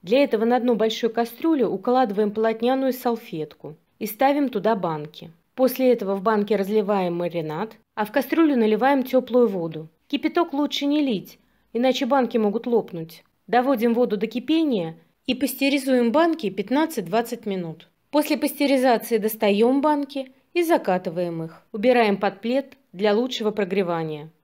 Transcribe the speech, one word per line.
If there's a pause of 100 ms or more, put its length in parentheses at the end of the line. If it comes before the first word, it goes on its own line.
Для
этого
на
дно
большой
кастрюли
укладываем
полотняную
салфетку (220)
и
ставим
туда
банки. (240)
После
этого
в
банки
разливаем
маринад, (240)
а
в
кастрюлю
наливаем
теплую
воду. (180)
Кипяток
лучше
не
лить, (340)
иначе
банки
могут
лопнуть. (240)
Доводим
воду
до
кипения (300)
и
пастеризуем
банки
пятнадцать-двадцать
минут. (220)
После
пастеризации
достаем
банки (200)
и
закатываем
их.
Убираем
под
плед (160)
для
лучшего
прогревания. (140)